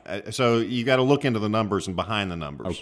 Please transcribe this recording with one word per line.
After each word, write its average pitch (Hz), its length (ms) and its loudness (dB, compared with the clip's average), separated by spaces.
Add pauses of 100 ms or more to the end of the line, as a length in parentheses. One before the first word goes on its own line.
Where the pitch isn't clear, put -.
Uh, 101 280 -10
so 117 260 4
you 117 260 -2
gotta 131 200 4
look 139 200 4
into 117 140 0
the 107 100 0
numbers 104 380 0
and 92 100 -6
behind 95 360 -2
the 85 40 -6
numbers. 71 300 -8 (160)